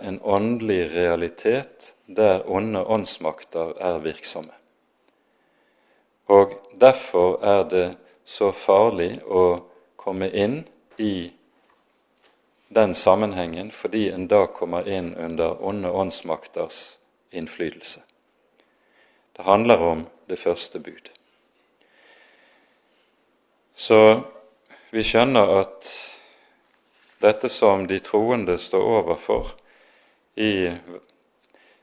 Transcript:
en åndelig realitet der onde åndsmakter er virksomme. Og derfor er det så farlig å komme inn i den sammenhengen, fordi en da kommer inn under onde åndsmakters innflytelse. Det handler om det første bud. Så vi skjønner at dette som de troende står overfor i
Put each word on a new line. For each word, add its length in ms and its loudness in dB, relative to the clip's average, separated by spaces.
en 160 -10
åndelig 720 -2
realitet 1040 -2
der 400 2
onde 400 -4
åndsmakter 960 -6
er 240 -2
virksomme. 480 -12
Og 260 6
derfor 720 4
er 240 2
det 180 0
så 260 -2
farlig 680 2
å 320 2
komme 380 -6
inn 300 -2
i 340 -6
den 260 2
sammenhengen, 760 0
fordi 380 -4
en 180 -8
da 200 4
kommer 420 -6
inn 260 -6
under 460 -6
onde 300 -6
åndsmakters 1040 -8
innflytelse. 680 -12
Det 80 -12
handler 360 4
om 240 -2
det 160 -8
første 380 -4
bud. 320 -20
Så 480 6
vi 140 -4
skjønner 580 4
at 300 -8
dette 280 2
som 380 2
de 120 -2
troende 580 0
står 280 -2
overfor 520 -4
i 360 -2